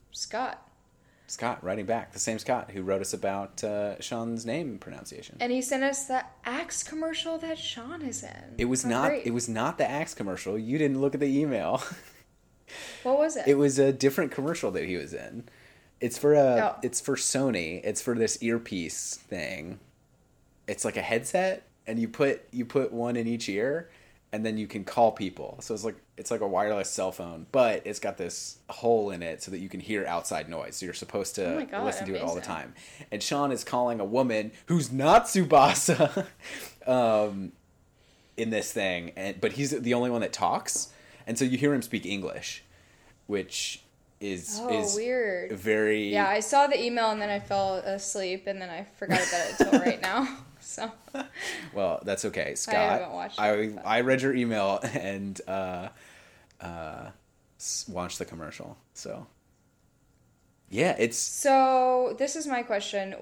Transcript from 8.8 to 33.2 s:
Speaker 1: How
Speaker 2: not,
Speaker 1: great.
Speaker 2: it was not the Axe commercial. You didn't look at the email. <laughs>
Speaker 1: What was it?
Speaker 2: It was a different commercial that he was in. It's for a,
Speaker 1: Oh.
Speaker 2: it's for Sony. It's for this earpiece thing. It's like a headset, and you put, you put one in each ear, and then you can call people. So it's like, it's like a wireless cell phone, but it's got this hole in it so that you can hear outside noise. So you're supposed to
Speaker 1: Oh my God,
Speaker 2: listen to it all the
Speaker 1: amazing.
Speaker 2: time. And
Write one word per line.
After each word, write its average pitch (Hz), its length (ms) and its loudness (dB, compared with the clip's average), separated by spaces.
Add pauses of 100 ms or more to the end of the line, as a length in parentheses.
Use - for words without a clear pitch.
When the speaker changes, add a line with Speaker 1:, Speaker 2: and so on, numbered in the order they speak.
Speaker 1:
How 123 60 -2
Speaker 2:
not, - 220 2
Speaker 1:
great. 294 160 -2
Speaker 2:
it 123 40 0
was 117 180 -2
not 117 300 0
the 147 100 2
Axe 143 240 -4
commercial. 98 460 -4
You 113 180 -2
didn't 139 240 2
look 139 140 2
at 139 60 -4
the 139 180 2
email. 123 500 0
<laughs> - 40 -12 (1080)
Speaker 1:
What 262 160 4
was 311 180 2
it? 214 120 2
Speaker 2:
It 143 80 8
was 139 240 6
a 139 120 8
different 135 380 2
commercial 143 400 -2
that 85 140 -2
he 90 120 -2
was 73 160 -6
in. 58 320 -10 (560)
It's 120 160 -4
for 147 180 6
a, 123 420 6
Speaker 1:
Oh. - 80 -18
Speaker 2:
it's 120 160 -2
for 139 160 0
Sony. 101 640 0
It's 104 180 -2
for 120 140 -2
this 113 280 2
earpiece 113 760 -2
thing. 85 640 -8 (880)
It's 104 160 -4
like 104 120 -2
a 101 60 0
headset, 180 600 0 (240)
and 113 100 -2
you 113 80 0
put, 139 360 0 (100)
you 120 120 -2
put 120 280 0
one 117 240 -2
in 117 100 -2
each 117 220 -2
ear, 131 420 -2 (400)
and 110 160 -4
then 107 100 -2
you 107 120 -4
can 101 160 -8
call 117 260 6
people. - 500 -6
So - 140 -6
it's 101 80 -6
like, 110 140 -6 (200)
it's - 140 -10
like 110 120 0
a 104 40 0
wireless 98 420 0
cell 92 220 -2
phone, 82 400 -10
but 117 340 4
it's 104 140 -6
got - 200 -4
this - 400 -8 (100)
hole 113 420 2
in 90 140 -8
it 80 180 -8
so - 80 -12
that 95 80 -6
you 92 100 -8
can 92 120 -10
hear 101 260 -2
outside 82 420 -4
noise. 82 280 -8
So - 100 -8
you're 85 80 -8
supposed 98 420 -6
to 90 180 0
Speaker 1:
Oh - 20 -2
my 302 80 -4
God, 202 200 -6
Speaker 2:
listen - 220 -4
to 95 80 -4
it 92 80 -4
all 82 140 -2
the - 40 -6
Speaker 1:
amazing. - 140 -8
Speaker 2:
time. 65 200 -10 (360)
And 104 100 -6